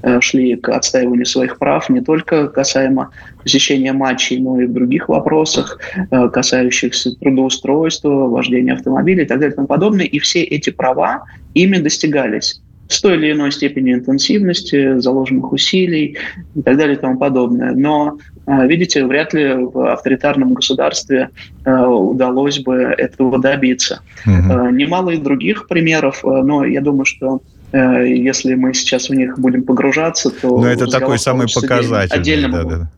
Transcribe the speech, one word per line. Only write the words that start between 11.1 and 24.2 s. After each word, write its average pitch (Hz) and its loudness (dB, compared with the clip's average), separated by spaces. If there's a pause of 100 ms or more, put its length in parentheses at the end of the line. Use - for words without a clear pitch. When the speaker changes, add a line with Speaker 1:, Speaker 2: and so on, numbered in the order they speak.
Speaker 1:
ими 185 4
достигались, 143 -2 (280)
с - -2
той 190 4
или 156 0
иной 143 0
степенью 135 0
интенсивности, 139 0
заложенных 131 -2
усилий 156 0 (380)
и 147 -4
так 131 4
далее 143 2
и - -10
тому 131 -2
подобное. 127 0
Но, 147 0 (300)
э, 135 4
видите, 165 0
вряд 147 0
ли 147 0
в 127 -2
авторитарном 135 0
государстве, - -2 (360)
э, 131 0 (140)
удалось 127 0
бы 127 -2
этого 127 0
добиться. 131 0 (240)